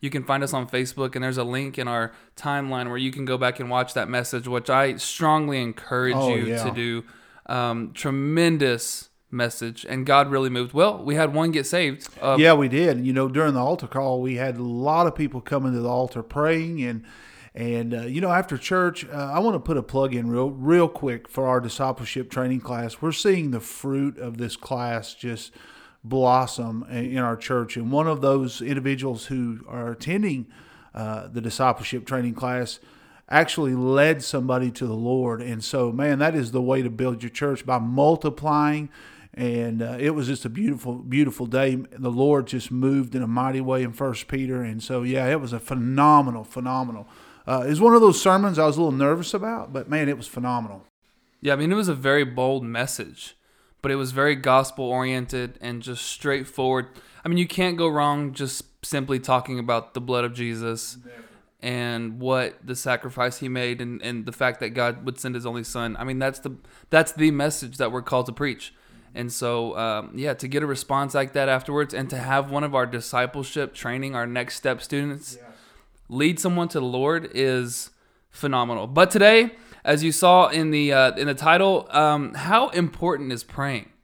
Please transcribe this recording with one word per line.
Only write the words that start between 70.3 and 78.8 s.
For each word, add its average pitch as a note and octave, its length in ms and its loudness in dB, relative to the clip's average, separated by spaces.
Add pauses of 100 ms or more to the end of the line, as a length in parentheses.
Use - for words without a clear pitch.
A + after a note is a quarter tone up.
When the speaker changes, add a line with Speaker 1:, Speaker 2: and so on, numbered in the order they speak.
Speaker 1:
to C3 120 -10
get C#3 140 0
a D3+ 60 -2
response C#3 480 -2
like C3+ 180 0
that C3+ 160 2
afterwards C#3 420 0
and C3+ 200 -6
to C3+ 80 -6
have C#3 320 0
one C#3+ 120 -2
of C#3+ 120 -2
our B2+ 100 2
discipleship B2+ 880 -4
training, C3 400 -6
our A#2+ 140 -4
Next B2 300 -6
Step B2+ 260 -2
students, C#3+ 580 -6
Speaker 2:
Yes. - 100 -20 (560)
Speaker 1:
lead D#3 320 2
someone F3 280 0
to E3 120 -2
the C3 60 -2
Lord C#3 480 0
is B2+ 560 0 (400)
phenomenal. A#2+ 560 -2